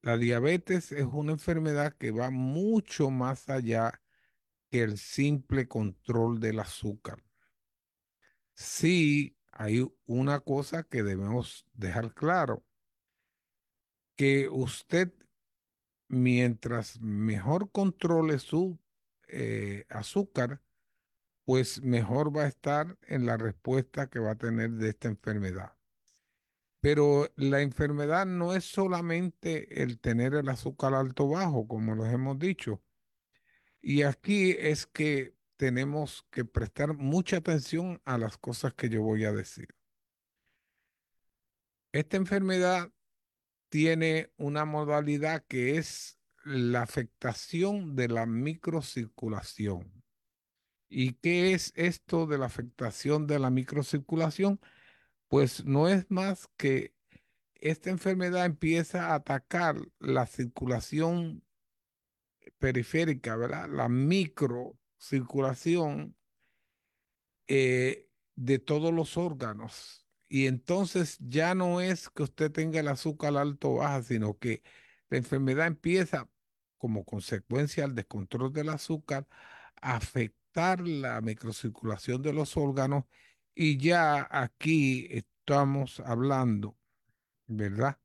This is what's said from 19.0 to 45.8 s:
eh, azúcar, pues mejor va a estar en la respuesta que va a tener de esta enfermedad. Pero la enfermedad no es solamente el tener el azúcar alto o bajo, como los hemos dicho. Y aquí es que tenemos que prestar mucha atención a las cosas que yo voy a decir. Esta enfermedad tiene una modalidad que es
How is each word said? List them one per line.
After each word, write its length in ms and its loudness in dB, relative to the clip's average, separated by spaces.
eh, 600 -6
azúcar, 720 -4
pues 380 0
mejor 540 2
va 80 0
a 40 2
estar 540 -2
en 240 -2
la 100 2
respuesta 720 -2
que 100 -8
va 140 0
a 60 -6
tener 340 -2
de 180 -2
esta 180 -4
enfermedad. 680 -4
Pero 560 6
la 260 4
enfermedad 640 0
no 280 -2
es 100 0
solamente 1160 -2
el 180 -4
tener 340 2
el 140 0
azúcar 460 -2
alto 300 0
o 60 2
bajo, 380 0
como 260 -2
los 140 0
hemos 300 0
dicho. 440 -4
Y 220 2
aquí 560 4
es 280 0
que 480 -2
tenemos 760 -2
que 140 -4
prestar 500 -2
mucha 440 2
atención 680 -2
a 140 0
las 180 -2
cosas 380 -6
que 140 -4
yo 140 0
voy 220 2
a 80 0
decir. 360 -8
Esta 240 -2
enfermedad 760 2
tiene 680 2
una 280 -2
modalidad 840 0
que 320 0
es 400 -8